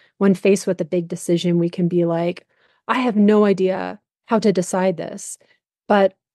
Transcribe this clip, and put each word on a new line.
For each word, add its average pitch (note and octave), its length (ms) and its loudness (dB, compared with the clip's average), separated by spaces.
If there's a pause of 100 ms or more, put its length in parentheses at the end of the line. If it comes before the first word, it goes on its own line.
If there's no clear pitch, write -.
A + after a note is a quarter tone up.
(180)
when G3 160 2
faced F#3+ 320 0
with F#3 160 -4
a F3 40 -6
big E3+ 220 -4
decision, F3 520 -2
we E3+ 100 0
can F3+ 180 -2
be F3 180 0
like, E3+ 420 -4 (400)
"I A#3+ 120 -2
have B3 160 -2
no G#3 300 4
idea F#3 540 -2 (260)
how A3+ 140 0
to A3 120 2
decide F#3 460 -2
this." - 400 -12 (500)
But G3 280 2 (180)